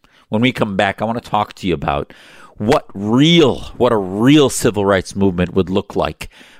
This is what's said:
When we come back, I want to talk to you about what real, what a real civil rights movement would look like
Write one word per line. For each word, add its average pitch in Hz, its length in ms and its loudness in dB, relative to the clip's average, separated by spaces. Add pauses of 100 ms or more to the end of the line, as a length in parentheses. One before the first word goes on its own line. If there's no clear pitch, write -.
(300)
When 107 120 -2
we 127 100 2
come 110 240 -4
back, 98 260 -2
I 107 40 -2
want 117 180 -6
to - 60 -20
talk 107 240 -4
to - 140 -8
you 85 80 0
about 73 360 -4 (460)
what 117 380 0
real, 127 640 2 (180)
what 120 160 2
a 110 40 0
real 113 520 4
civil 104 360 -2
rights 98 300 0
movement 90 380 0
would 90 160 0
look 95 260 -4
like 80 340 -6 (300)